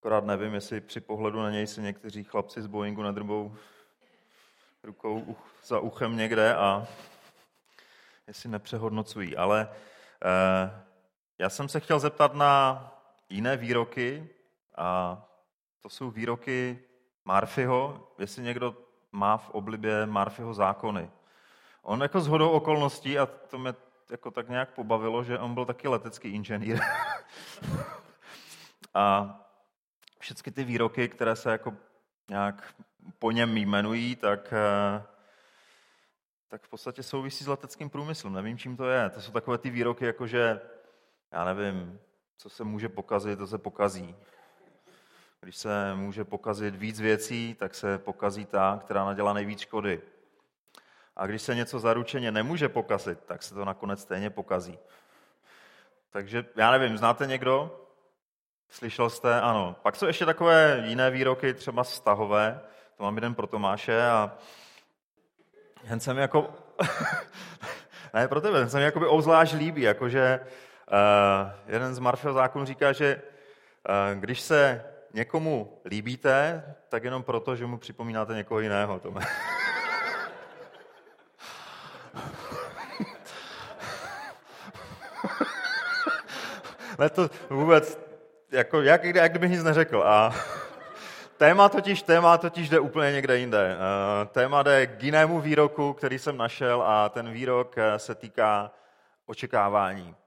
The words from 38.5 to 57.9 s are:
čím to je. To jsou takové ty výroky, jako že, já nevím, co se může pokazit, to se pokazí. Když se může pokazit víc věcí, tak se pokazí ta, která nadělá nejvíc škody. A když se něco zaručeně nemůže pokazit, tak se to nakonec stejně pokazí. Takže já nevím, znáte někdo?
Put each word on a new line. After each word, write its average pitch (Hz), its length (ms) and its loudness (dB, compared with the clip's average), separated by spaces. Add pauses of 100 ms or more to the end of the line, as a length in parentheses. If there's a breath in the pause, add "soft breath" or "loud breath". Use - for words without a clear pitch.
čím 127 180 -12
to 131 120 -6
je. 123 220 0
To 104 100 -16
jsou 107 120 -18
takové 120 260 -4
ty 127 120 -8
výroky, 120 340 -2
jako 117 220 -4
že, 113 340 0 (720 soft breath)
já 85 120 -4
nevím, 92 560 -6 (360)
co - 140 -20
se - 140 -14
může 107 240 -6
pokazit, 101 500 -4
to 98 80 -10
se 104 120 -10
pokazí. 95 580 -4 (1200 soft breath)
Když 92 160 -20
se 101 380 -4
může 98 300 -8
pokazit 104 500 -6
víc 107 260 -8
věcí, 113 540 -2
tak 98 200 -8
se 98 240 -4
pokazí 101 480 -6
ta, 98 380 0
která 101 200 -2
nadělá 101 280 0
nejvíc 104 280 -6
škody. 101 420 -6 (1120 soft breath)
A 92 100 -6
když 107 160 -6
se 123 120 -4
něco 120 240 -4
zaručeně 117 540 0
nemůže 135 360 -2
pokazit, 101 560 -4
tak - 180 -14
se - 120 -18
to 101 100 -8
nakonec 98 360 -6
stejně 98 300 -6
pokazí. 90 480 -6 (1300 soft breath)
Takže 101 340 -8 (120)
já 110 140 6
nevím, 123 280 4
znáte 120 280 2
někdo? 131 580 -2 (880)